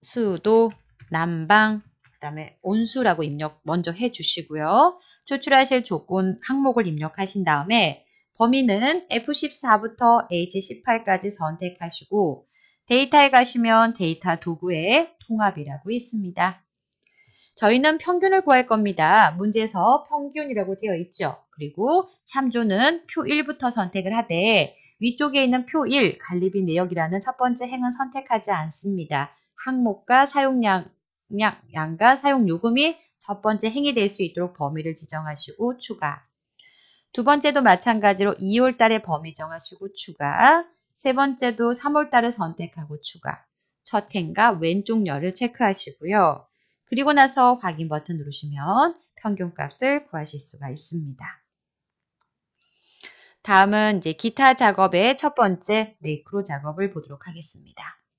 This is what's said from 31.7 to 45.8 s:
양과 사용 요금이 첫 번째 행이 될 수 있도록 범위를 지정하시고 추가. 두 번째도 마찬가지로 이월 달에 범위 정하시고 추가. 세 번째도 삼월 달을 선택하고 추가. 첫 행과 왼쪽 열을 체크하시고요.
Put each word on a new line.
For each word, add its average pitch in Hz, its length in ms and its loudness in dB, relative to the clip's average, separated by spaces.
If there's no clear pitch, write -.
양과 165 420 2
사용 269 340 2
요금이 233 480 0
첫 196 220 -10
번째 214 280 -2
행이 285 240 -2
될 208 160 2
수 202 140 -6
있도록 175 320 -6
범위를 156 400 -6
지정하시고 156 840 -8
추가. - 460 -8
두 247 100 -4
번째도 285 380 2
마찬가지로 202 800 4
이월 240 360 2
달에 220 260 2
범위 160 320 -6
정하시고 165 600 -14
추가. 240 720 2
세 269 160 -2
번째도 247 600 0
삼월 294 360 -2
달을 240 220 2
선택하고 165 720 -10
추가. - 420 -12
첫 - 300 -4
행과 190 380 0
왼쪽 196 560 -2
열을 156 280 -4
체크하시고요. 196 1120 -2